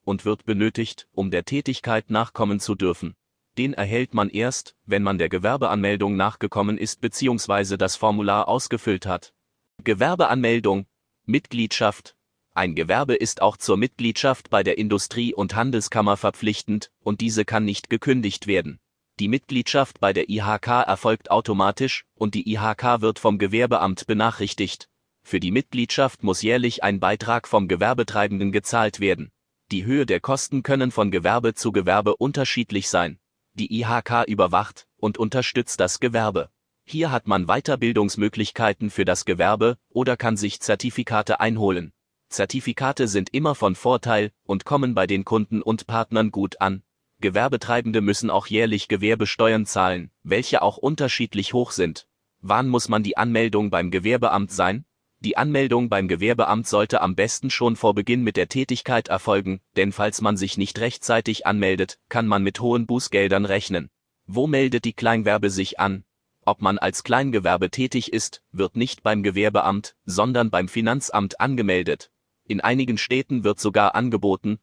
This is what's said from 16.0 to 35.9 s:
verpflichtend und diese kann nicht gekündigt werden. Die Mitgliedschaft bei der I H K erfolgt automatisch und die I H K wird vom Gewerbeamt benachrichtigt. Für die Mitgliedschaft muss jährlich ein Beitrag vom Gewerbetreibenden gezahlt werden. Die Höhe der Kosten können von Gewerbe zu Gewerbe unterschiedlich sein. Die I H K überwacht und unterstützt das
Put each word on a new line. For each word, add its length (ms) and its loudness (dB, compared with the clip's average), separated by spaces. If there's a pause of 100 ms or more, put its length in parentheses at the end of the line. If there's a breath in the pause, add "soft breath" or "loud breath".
verpflichtend 720 -2 (140)
und 160 -2
diese 240 0
kann 200 0
nicht 240 -4
gekündigt 600 0
werden. 320 -2 (400)
Die 60 0
Mitgliedschaft 720 0
bei 140 2
der 180 0
I 120 -2
H 180 -2
K 200 2
erfolgt 520 0
automatisch 720 0 (100)
und 200 -2
die 140 -4
I 120 -2
H 160 -2
K 240 2
wird 180 0
vom 200 2
Gewerbeamt 680 0
benachrichtigt. 800 -2 (360)
Für 160 -2
die 100 -2
Mitgliedschaft 720 -2
muss 180 0
jährlich 440 0
ein 160 0
Beitrag 480 -2
vom 180 2
Gewerbetreibenden 840 0
gezahlt 480 -2
werden. 320 0 (400)
Die 120 -4
Höhe 220 0
der 140 0
Kosten 420 -2
können 300 0
von 180 2
Gewerbe 440 2
zu 180 -4
Gewerbe 420 2
unterschiedlich 760 -2
sein. 300 0 (360)
Die 260 -4
I 60 -2
H 160 -2
K 200 0
überwacht 640 0 (120)
und 200 -2
unterstützt 640 -2
das 180 2